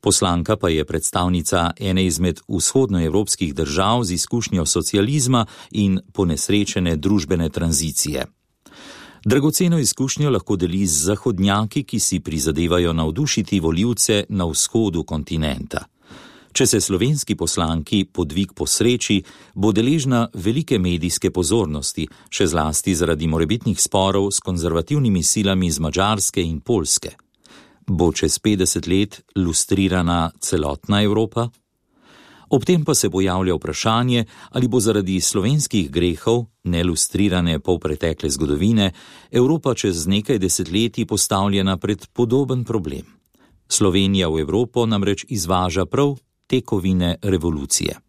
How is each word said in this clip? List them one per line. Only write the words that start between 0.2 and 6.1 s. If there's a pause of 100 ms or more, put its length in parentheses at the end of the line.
pa
je
predstavnica
ene
izmed
vzhodnoevropskih
držav
z
izkušnjo
socializma (240)
in (120)